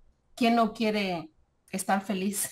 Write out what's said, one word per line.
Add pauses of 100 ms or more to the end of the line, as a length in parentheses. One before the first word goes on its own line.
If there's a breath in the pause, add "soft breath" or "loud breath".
(360)
¿quién
no
quiere (400)
estar
feliz